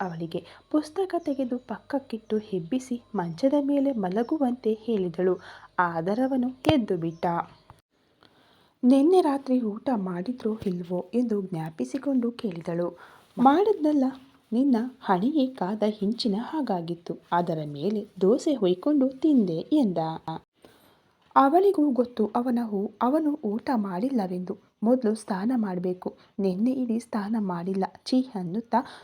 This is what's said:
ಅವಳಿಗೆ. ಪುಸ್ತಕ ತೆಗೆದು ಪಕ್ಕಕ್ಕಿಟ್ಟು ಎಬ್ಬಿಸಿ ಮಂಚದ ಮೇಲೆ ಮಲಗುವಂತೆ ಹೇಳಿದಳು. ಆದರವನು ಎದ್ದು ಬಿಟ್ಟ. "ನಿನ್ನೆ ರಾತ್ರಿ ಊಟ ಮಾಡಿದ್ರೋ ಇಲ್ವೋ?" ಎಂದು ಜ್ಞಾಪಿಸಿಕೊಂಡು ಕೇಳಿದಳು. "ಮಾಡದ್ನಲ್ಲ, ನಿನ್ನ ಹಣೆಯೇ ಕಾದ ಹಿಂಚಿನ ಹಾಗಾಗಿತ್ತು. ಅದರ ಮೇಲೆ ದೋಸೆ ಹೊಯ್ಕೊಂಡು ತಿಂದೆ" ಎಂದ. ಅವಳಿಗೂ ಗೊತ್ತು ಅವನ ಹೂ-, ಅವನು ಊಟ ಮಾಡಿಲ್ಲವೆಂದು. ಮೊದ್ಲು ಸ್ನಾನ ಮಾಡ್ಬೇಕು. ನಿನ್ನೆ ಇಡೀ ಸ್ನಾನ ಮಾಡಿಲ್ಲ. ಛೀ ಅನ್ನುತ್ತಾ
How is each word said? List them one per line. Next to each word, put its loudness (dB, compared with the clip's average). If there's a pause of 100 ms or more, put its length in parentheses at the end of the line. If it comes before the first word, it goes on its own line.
ಅವಳಿಗೆ. -6 (300)
ಪುಸ್ತಕ -2
ತೆಗೆದು -2
ಪಕ್ಕಕ್ಕಿಟ್ಟು -6 (140)
ಎಬ್ಬಿಸಿ -4 (180)
ಮಂಚದ 2
ಮೇಲೆ 2
ಮಲಗುವಂತೆ -2
ಹೇಳಿದಳು. 0 (480)
ಆದರವನು 0 (220)
ಎದ್ದು 2
ಬಿಟ್ಟ. -6 (1600)
"ನಿನ್ನೆ 6
ರಾತ್ರಿ 0
ಊಟ -4 (100)
ಮಾಡಿದ್ರೋ -4 (140)
ಇಲ್ವೋ?" -4 (140)
ಎಂದು 0
ಜ್ಞಾಪಿಸಿಕೊಂಡು -4
ಕೇಳಿದಳು. -4 (480)
"ಮಾಡದ್ನಲ್ಲ, 4 (480)
ನಿನ್ನ 2 (240)
ಹಣೆಯೇ 2
ಕಾದ -4
ಹಿಂಚಿನ -2
ಹಾಗಾಗಿತ್ತು. -6 (180)
ಅದರ 0 (100)
ಮೇಲೆ -4 (200)
ದೋಸೆ 4
ಹೊಯ್ಕೊಂಡು 2 (120)
ತಿಂದೆ" 4 (180)
ಎಂದ. 2 (1400)
ಅವಳಿಗೂ 6
ಗೊತ್ತು 0 (120)
ಅವನ 0
ಹೂ-, -4 (100)
ಅವನು 2 (140)
ಊಟ -4
ಮಾಡಿಲ್ಲವೆಂದು. -2 (280)
ಮೊದ್ಲು 4
ಸ್ನಾನ -4
ಮಾಡ್ಬೇಕು. -4 (300)
ನಿನ್ನೆ 0
ಇಡೀ -2
ಸ್ನಾನ -4
ಮಾಡಿಲ್ಲ. -2 (200)
ಛೀ 2 (160)
ಅನ್ನುತ್ತಾ -2 (240)